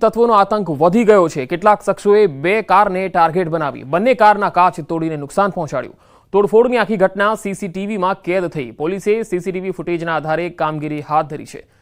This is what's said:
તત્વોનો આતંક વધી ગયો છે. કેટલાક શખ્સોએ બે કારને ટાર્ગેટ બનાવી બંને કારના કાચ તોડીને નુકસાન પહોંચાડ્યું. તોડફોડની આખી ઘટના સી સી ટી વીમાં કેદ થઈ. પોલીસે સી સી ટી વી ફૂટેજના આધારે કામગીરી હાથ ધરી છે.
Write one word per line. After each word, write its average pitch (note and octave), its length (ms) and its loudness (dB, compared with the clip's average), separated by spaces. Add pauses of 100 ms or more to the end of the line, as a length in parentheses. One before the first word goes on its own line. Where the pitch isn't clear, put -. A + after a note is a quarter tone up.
તત્વોનો A3+ 320 2
આતંક G3+ 380 2
વધી F3 340 2
ગયો G3 240 6
છે. C#3 180 -6
કેટલાક G3 380 0
શખ્સોએ G#3 420 2
બે E3+ 360 -2
કારને F#3+ 460 2
ટાર્ગેટ E3 400 0
બનાવી D#3 360 -4
બંને F#3+ 300 0
કારના G3+ 360 4
કાચ F3+ 300 2
તોડીને D#3+ 360 -6
નુકસાન E3 340 -2
પહોંચાડ્યું. D3+ 440 -8 (380)
તોડફોડની A3 440 4
આખી G#3+ 200 0
ઘટના G3 380 2
સી G3+ 200 -6
સી G3+ 140 -8
ટી F#3 180 -8
વીમાં F#3+ 360 -4
કેદ F3 260 -2
થઈ. C3 220 -8
પોલીસે F#3+ 520 -4
સી F3+ 180 -6
સી F3+ 120 -8
ટી F#3 80 -6
વી F#3 100 -8
ફૂટેજના E3+ 460 -4
આધારે D#3 340 -4
કામગીરી D3+ 500 -6
હાથ D3+ 260 -2
ધરી C#3 200 -14
છે. - 180 -20 (180)